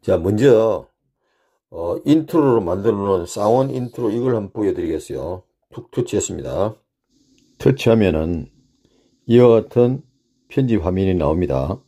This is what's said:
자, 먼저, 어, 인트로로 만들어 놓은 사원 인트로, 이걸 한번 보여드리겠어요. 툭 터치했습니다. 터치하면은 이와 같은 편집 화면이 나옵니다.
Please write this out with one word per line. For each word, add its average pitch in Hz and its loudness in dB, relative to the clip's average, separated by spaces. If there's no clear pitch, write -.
자, 95 0
먼저, 107 2
어, 85 -6
인트로로 147 2
만들어 101 -2
놓은 98 -2
사원 113 0
인트로, 123 -6
이걸 120 -2
한번 101 -6
보여드리겠어요. 87 -6
툭 - -18
터치했습니다. 92 -4
터치하면은 87 0
이와 120 6
같은 120 2
편집 117 0
화면이 92 0
나옵니다. 80 -2